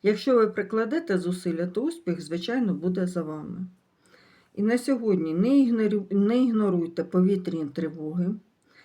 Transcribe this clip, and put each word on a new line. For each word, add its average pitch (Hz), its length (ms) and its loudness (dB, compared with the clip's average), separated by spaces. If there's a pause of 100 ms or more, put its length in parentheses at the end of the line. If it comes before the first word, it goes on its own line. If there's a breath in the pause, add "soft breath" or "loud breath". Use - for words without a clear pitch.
Якщо 214 340 2
ви 220 100 6
прикладете 220 720 -2
зусилля, 175 480 -4
то 214 160 -4
успіх, 180 380 -4
звичайно, 175 540 -2
буде 180 320 -2
за 180 160 -4
вами. 156 440 -10 (880 soft breath)
І 196 80 -4
на 226 160 2
сьогодні 208 560 0
не 240 240 4
ігнорю-, 214 560 2
не 220 300 4
ігноруйте 190 600 0
повітряні 185 600 0
тривоги. 160 720 -4 (500 soft breath)